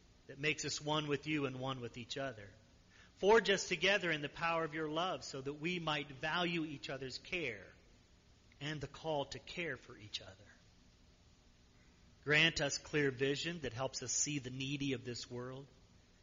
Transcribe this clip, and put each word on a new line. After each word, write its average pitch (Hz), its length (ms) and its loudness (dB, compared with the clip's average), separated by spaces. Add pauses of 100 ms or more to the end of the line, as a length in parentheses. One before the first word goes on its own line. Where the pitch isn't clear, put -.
(260)
that 131 120 -14
makes 151 280 0
us - 160 -4
one 151 260 2
with 143 180 2
you 151 200 2
and 127 140 -4
one 131 200 -4
with 117 160 -8
each 123 220 -8
other. 110 320 -6 (720)
Forge 196 280 8
us 196 180 4
together 185 440 4
in 151 100 0
the 143 80 -2
power 165 360 0
of 151 100 -4
your 156 160 -2
love 156 340 0
so 139 160 -8
that 143 220 -6
we 180 160 0
might 147 420 -4
value 165 460 0
each 147 240 -8
other's 131 260 -6 (140)
care 120 360 -4 (920)
and 147 220 -4
the 139 40 -4
call 151 380 -2
to 127 140 -10
care 156 400 -6
for - 180 -18
each 104 240 -8
other. 95 120 -14 (1900)
Grant 156 360 6
us 139 160 2
clear 147 340 2
vision 143 520 0
that 120 100 -4
helps 131 300 -4
us 123 100 -4
see 147 260 2
the 123 120 -6
needy 135 420 -2
of 117 100 -2
this 117 280 -8
world. 127 340 -8 (580)